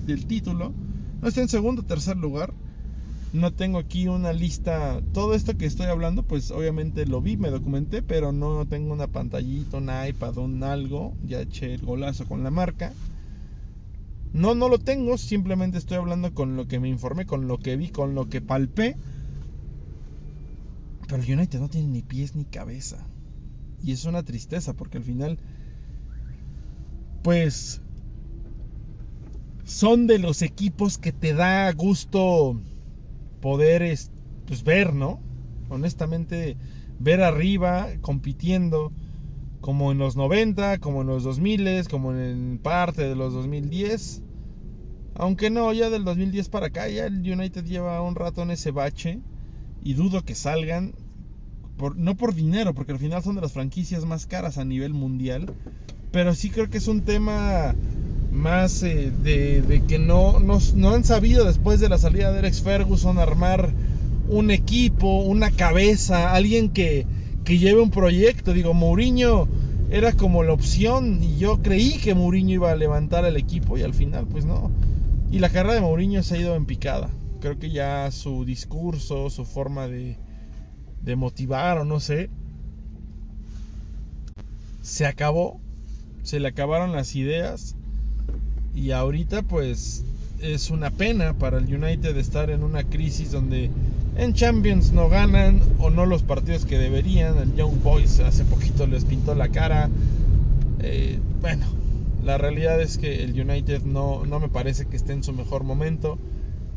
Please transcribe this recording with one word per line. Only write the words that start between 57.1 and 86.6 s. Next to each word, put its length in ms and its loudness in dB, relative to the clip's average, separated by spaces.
más, 500 2
eh, 300 0
de, 400 6
de 220 6
que 160 4
no, 400 8
no, 180 8
no 160 8
han 140 6
sabido 400 8
después 340 6
de 100 6
la 80 6
salida 360 6
de 80 2
Alex 220 4
Ferguson 560 4
armar 540 4
un 220 4
equipo, 720 4
una 300 4
cabeza, 840 4
alguien 360 4
que, 360 2
que 140 4
lleve 220 8
un 100 6
proyecto. 640 4
Digo, 220 4
Mourinho 720 6
era 220 4
como 300 6
la 100 4
opción 720 2
y 160 2
yo 240 2
creí 360 4
que 160 2
Mourinho 400 4
iba 180 2
a 40 2
levantar 480 2
el 120 2
equipo 420 0
y 40 0
al 120 -2
final 320 2
pues 180 -2
no. 280 0
Y 80 2
la 120 4
carrera 240 2
de 80 2
Mourinho 420 2
se 100 -2
ha 60 0
ido 160 0
en 100 0
picada. 440 -4
Creo 160 -4
que 140 -8
ya 400 -2
su 340 -6
discurso, 840 -6
su 140 -10
forma 420 -8
de, 300 -10
de 100 -4
motivar 640 -2
o 60 -2
no 160 -2
sé, 300 -4
se 240 -4
acabó. 540 -2
Se 160 -4
le 80 -2
acabaron 420 -2